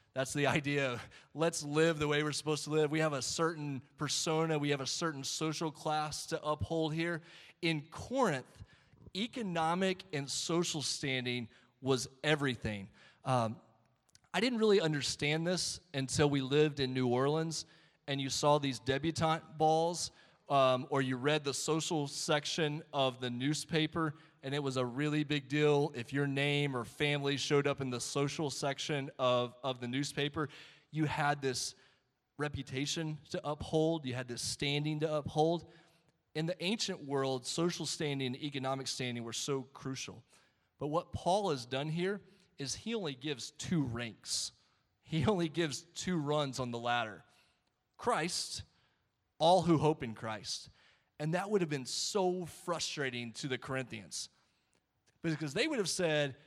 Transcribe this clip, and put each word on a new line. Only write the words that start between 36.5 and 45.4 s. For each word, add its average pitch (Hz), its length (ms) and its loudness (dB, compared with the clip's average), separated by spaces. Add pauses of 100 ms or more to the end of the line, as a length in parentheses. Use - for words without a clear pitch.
ancient 185 400 -4
world, 135 400 0
social 170 400 -2
standing 139 440 -2
and 123 140 -6
economic 135 440 -4
standing 123 360 -4
were 113 120 -8
so 135 300 -2 (100)
crucial. 127 500 -10 (540)
But 135 80 -6
what 156 260 -2
Paul 196 380 2
has 123 160 -2
done 135 240 -2
here 185 320 -2 (340)
is - 180 -4
he 226 200 -6
only 175 200 -2
gives 131 440 -6
two 165 240 2
ranks. 117 720 -4 (500)
He - 240 0
only 175 240 4